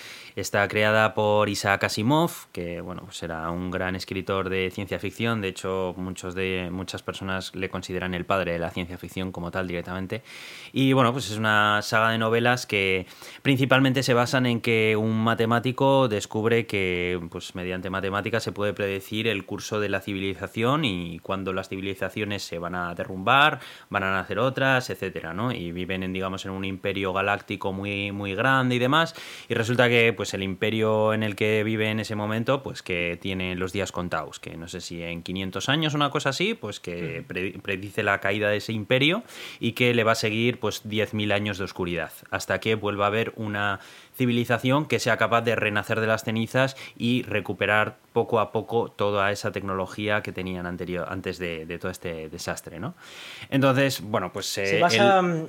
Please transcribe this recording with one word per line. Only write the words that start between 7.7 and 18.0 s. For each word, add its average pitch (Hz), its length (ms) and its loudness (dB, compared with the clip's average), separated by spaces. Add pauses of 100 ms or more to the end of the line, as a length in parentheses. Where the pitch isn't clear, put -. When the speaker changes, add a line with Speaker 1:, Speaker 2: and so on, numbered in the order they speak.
Speaker 1:
el 87 100 -4
padre 87 300 0
de 85 60 -2
la 82 100 -2
ciencia 87 300 -6
ficción 92 320 -6
como 87 180 -6
tal 92 180 -4
directamente. 92 540 -6 (520)
Y, 131 200 4
bueno, 127 180 6
pues 120 200 -4
es 107 60 -2
una 104 440 4
saga 113 300 4
de 113 80 0
novelas 117 480 2
que 95 400 2 (340)
principalmente 131 640 6
se 127 100 2
basan 123 320 4
en 117 160 2
que 110 340 4
un 110 280 2
matemático 120 840 4
descubre 107 600 0
que, 90 520 0 (120)
pues, 90 240 -12
mediante 92 340 -6
matemáticas 98 540 -2